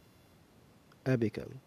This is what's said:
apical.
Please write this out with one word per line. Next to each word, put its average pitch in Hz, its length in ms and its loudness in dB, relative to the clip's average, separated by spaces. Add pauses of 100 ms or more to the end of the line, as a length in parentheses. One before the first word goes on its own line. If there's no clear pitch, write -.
(1080)
apical. 117 400 2 (180)